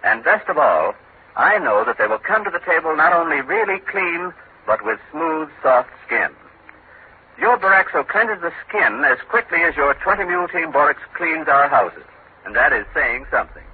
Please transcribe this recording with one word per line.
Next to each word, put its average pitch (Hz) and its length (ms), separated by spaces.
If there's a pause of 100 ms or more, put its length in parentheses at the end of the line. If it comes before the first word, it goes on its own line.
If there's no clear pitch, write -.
And 110 200
best 208 260
of - 100
all, 92 340 (420)
I 185 220
know 113 260
that 113 140
they 107 80
will 107 140
come 214 240
to 196 80
the 175 80
table 160 360
not 160 160
only 165 300
really - 380
clean, 180 520 (360)
but 107 180
with 107 140 (100)
smooth, 156 400 (140)
soft 127 260 (160)
skin. - 240 (1080)
Your 226 180
Boraxo 190 500
cleanses 214 340
the 170 120 (140)
skin 208 360
as 135 140 (120)
quickly 175 340
as 165 120
your 139 200
twenty 196 280
Mule 180 260
Team 165 220
Borax 147 300 (140)
cleans 160 320
our 143 200
houses. 92 380 (400)
And 104 100
that 135 160
is 107 220
saying 135 380
something. - 320 (100)